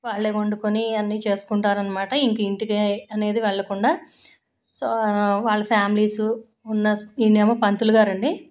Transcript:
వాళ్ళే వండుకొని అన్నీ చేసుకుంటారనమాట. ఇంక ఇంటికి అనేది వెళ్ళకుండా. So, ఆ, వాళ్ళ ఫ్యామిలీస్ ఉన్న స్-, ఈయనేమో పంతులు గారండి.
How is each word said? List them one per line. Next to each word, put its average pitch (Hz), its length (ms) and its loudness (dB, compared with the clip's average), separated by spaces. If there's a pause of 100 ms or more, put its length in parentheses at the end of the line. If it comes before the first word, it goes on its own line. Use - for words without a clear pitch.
వాళ్ళే 214 260 -2
వండుకొని 214 640 -2
అన్నీ 214 340 -2
చేసుకుంటారనమాట. 196 840 -2
ఇంక 240 280 0
ఇంటికి 208 720 -2
అనేది 214 280 -2
వెళ్ళకుండా. 202 580 -2 (800)
So, 262 60 -6
ఆ, 208 580 0
వాళ్ళ 214 200 0
ఫ్యామిలీస్ 214 560 2 (460)
ఉన్న 214 260 0
స్-, 208 140 -2 (120)
ఈయనేమో 214 360 4
పంతులు 220 380 0
గారండి. 214 480 2 (100)